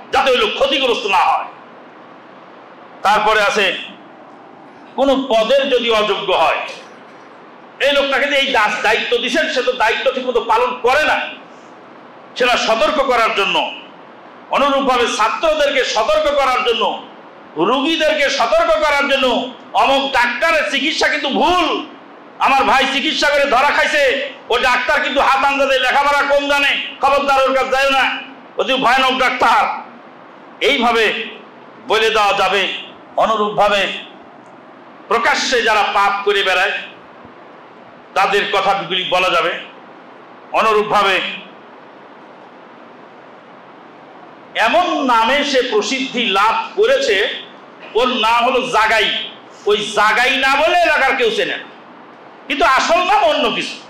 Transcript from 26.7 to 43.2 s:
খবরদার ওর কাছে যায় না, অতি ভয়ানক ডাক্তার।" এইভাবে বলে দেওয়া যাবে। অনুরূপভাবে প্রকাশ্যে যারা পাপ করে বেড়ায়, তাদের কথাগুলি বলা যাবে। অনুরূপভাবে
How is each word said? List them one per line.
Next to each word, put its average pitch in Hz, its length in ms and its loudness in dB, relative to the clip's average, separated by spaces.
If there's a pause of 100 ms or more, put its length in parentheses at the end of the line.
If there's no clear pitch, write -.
খবরদার 269 420 2
ওর 269 120 2
কাছে 262 160 0
যায় 269 200 2
না, 269 280 0 (400)
অতি 214 160 -2
ভয়ানক 262 440 2
ডাক্তার।" 233 680 0 (720)
এইভাবে 226 520 2 (760)
বলে 220 220 2
দেওয়া 214 220 2
যাবে। 190 360 0 (480)
অনুরূপভাবে 208 720 2 (1200)
প্রকাশ্যে 247 540 0
যারা 214 200 2
পাপ 196 420 0
করে 202 180 2
বেড়ায়, 185 300 0 (1400)
তাদের 196 280 0 (100)
কথাগুলি 185 580 -2
বলা 185 200 0
যাবে। 170 200 0 (1000)
অনুরূপভাবে 208 680 2 (3250)